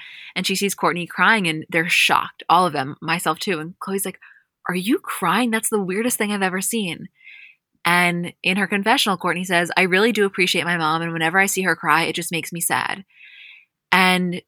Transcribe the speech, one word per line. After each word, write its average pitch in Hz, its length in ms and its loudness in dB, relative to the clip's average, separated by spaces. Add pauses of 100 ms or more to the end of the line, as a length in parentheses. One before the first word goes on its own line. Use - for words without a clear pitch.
(360)
and 185 100 -2
she 196 100 -2
sees 196 200 -2
Kourtney 170 320 -2
crying, 190 400 2
and 156 220 -4
they're 170 180 0
shocked, - 640 0
all 180 160 6
of 151 80 -4
them, 139 260 -6
myself 165 380 -2
too. 175 220 -4
And 165 200 -12
Khloe's 196 240 -6
like, 190 160 -12 (480)
"Are 175 80 -2
you 208 240 0
crying? 202 500 0
That's 220 200 -2
the 208 120 2
weirdest 208 360 -2
thing 208 140 -2
I've 202 100 -2
ever 185 180 -2
seen." 190 480 -4 (760)
And 175 500 2 (100)
in 185 140 0
her 202 100 0
confessional, 208 500 2
Kourtney 180 280 -2
says, 175 300 2
"I 180 60 6
really 190 300 4
do 208 140 2
appreciate 185 380 0
my 175 120 0
mom. 160 260 0
And 165 120 -4
whenever 165 240 0
I 190 80 6
see 185 160 -2
her 180 140 0
cry, 160 280 2
it 160 100 -2
just 175 180 -6
makes 165 200 -6
me 170 80 -8
sad." - 440 -2 (880)
And 180 580 4